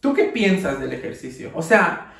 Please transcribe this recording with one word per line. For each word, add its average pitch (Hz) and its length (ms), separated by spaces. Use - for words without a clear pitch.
¿Tú 277 140
qué 392 100
piensas 185 560
del 127 120
ejercicio? - 640
O 165 80
sea, - 580